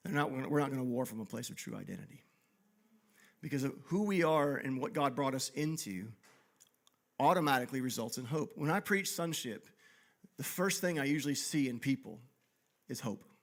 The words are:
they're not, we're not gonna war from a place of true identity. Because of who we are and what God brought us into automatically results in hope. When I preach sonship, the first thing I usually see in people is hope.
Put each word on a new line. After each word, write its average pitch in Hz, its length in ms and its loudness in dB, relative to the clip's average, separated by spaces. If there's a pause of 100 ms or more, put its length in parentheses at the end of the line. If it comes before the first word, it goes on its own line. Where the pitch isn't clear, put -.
they're - 80 -4
not, 147 180 2
we're 143 300 0
not 143 100 2
gonna 131 140 -2
war 123 220 0
from 113 140 -10
a 101 60 -6
place 117 220 -8
of - 80 -12
true - 200 -10
identity. - 460 -12 (1160)
Because 135 240 -2
of 139 100 -2 (100)
who 196 180 0
we 196 200 4
are 147 340 4
and 135 220 -2
what 131 140 -2
God 139 240 2
brought 135 180 2
us 131 200 -4
into 117 540 -4 (1080)
automatically 139 640 6
results 117 380 -2
in 127 80 -6
hope. 151 280 -2
When 151 160 0
I 196 100 4
preach 196 300 0
sonship, 151 580 -4 (680)
the 139 80 -6
first 185 360 0
thing 175 180 0
I 135 60 0
usually 143 300 2
see 139 340 0
in 123 100 -4
people 131 420 -2 (680)
is 127 120 -6
hope. 107 240 -4 (180)